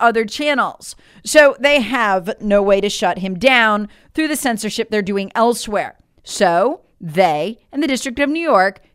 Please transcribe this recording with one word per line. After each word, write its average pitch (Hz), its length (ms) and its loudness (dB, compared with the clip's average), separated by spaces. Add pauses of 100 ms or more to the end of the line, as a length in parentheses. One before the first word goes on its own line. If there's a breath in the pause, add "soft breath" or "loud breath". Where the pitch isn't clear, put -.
other 226 240 0
channels. 262 720 -6 (260 soft breath)
So 294 340 6
they 285 220 2
have 208 600 -2
no 202 200 2
way 196 200 2
to 202 80 -2
shut 233 300 -2
him 185 200 -8
down 220 480 4 (260 soft breath)
through 311 140 -2
the 302 80 -2
censorship 226 540 -4
they're 214 120 -2
doing 196 340 -4
elsewhere. 214 600 -2 (280)
So 190 560 0 (180)
they 170 600 0 (120)
and 269 100 -6
the 320 60 -2
District 262 320 -6
of 285 100 0
New 320 120 -4
York 202 400 0 (140)